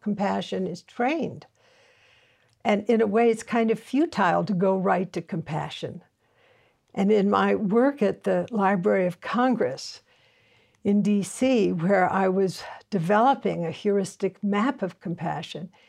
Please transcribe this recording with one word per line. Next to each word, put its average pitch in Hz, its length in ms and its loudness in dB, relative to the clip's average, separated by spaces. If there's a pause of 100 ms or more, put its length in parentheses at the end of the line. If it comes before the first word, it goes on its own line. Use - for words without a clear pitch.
compassion 196 680 -2
is 175 140 -10
trained. 247 640 -4 (1160)
And 208 240 2
in 226 120 4
a 226 80 2
way, 233 220 4
it's 226 120 -2
kind 226 300 0
of 220 80 -4
futile 190 640 0
to 208 100 -2
go 190 220 2
right 185 360 0
to 180 100 -6
compassion. 156 800 -8 (920)
And 196 160 2
in 202 200 4
my 202 260 4
work 233 440 2
at 190 220 0
the 180 300 0
Library 196 540 2
of 175 140 -6
Congress 233 840 -2 (800)
in 202 180 2
D 202 220 2
C, 226 480 0
where 185 400 2
I 190 160 2
was 190 340 0 (280)
developing 208 760 2
a 160 60 -4
heuristic 196 720 -2
map 208 380 0
of 180 180 -6
compassion, 160 680 -8 (200)